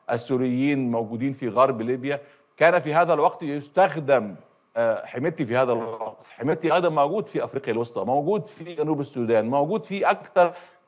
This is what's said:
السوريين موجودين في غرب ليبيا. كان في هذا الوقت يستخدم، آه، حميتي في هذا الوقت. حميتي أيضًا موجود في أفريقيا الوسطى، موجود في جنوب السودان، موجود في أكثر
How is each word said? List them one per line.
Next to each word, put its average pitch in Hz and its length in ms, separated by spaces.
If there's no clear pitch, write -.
السوريين 127 800
موجودين 117 420
في 131 160
غرب 120 340
ليبيا. 131 380
كان 170 240
في 151 140
هذا 170 200
الوقت 151 280
يستخدم، 143 920
آه، 113 300
حميتي 147 400
في 113 100
هذا 127 160
الوقت. 113 440
حميتي 151 360
أيضًا 180 140
موجود 156 380
في 139 180
أفريقيا - 280
الوسطى، 110 320
موجود 147 420
في 170 280
جنوب 151 260
السودان، 117 500
موجود 151 340
في 196 260
أكثر 185 420